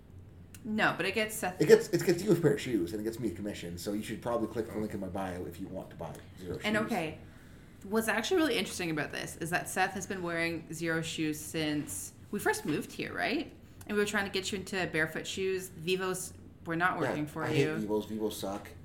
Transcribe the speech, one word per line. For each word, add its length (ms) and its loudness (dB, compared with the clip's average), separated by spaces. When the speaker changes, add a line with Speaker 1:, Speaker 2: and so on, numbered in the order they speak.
Speaker 1:
No, 320 4
but 80 0
it 100 2
gets 200 0
Seth 260 -2
Speaker 2:
It 80 6
gets, 220 12
it 160 2
gets 180 4
you 80 6
a 40 10
pair 180 6
of 60 -2
shoes, 320 0
and 80 -2
it 40 -4
gets 160 -4
me 80 0
a 40 -2
commission, 440 -6
so 160 -6
you 100 -2
should 200 -6
probably 260 0
click 240 -2
the 60 -4
link 160 -2
in 60 -4
my 80 -4
bio 360 -4
if 160 -10
you 80 -6
want 220 -8
to 60 -16
buy 140 -8
Zero 240 -6
Speaker 1:
And 120 2
Speaker 2:
Shoes. 100 2
Speaker 1:
okay, 320 -2
what's 200 2
actually 300 2
really 200 4
interesting 320 -2
about 220 0
this 280 -6
is 100 -2
that 180 0
Seth 240 2
has 140 -4
been 160 -4
wearing 500 0
Zero 280 0
Shoes 380 -2
since 760 -2
we 100 -2
first 260 2
moved 260 0
here, 220 -6
right? 380 0
And 100 -2
we 60 6
were 60 4
trying 180 0
to 60 -6
get 200 -2
you 60 -2
into 340 0
barefoot 340 0
shoes. 420 -2
Vivos 540 0
were 100 0
not 240 4
Speaker 2:
Yeah, 80 2
Speaker 1:
working 180 0
for 180 -4
Speaker 2:
I 80 0
Speaker 1:
you. 160 6
Speaker 2:
hate 100 -2
Vivos. 280 0
Vivos 300 -2
suck. 320 -6